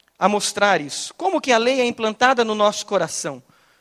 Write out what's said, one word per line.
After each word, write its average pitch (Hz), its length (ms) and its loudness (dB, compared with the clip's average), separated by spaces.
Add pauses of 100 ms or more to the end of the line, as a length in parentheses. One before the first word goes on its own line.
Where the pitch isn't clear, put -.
(180)
a 185 120 2
mostrar 202 500 0
isso. - 360 -10
Como 349 260 -2
que 262 100 0
a 233 60 4
lei 254 240 2
é 247 40 2
implantada 233 600 0
no 220 100 -4
nosso 208 300 0
coração? 160 580 -4 (380)